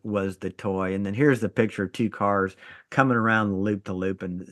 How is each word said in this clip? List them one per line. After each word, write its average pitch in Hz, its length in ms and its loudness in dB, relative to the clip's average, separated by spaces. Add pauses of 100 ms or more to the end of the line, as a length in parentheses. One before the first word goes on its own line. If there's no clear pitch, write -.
was 98 340 -2
the 92 140 -6
toy. 95 420 -2
And 98 120 -2
then 98 80 -4
here's 135 280 4
the 107 80 -2
picture 110 340 0
of 90 80 -4
two 113 180 -2
cars 101 460 0 (340)
coming 131 280 4
around 110 320 2
the 95 80 -2
loop 101 280 -2
to 98 80 -6
loop 92 280 -2
and 90 300 -8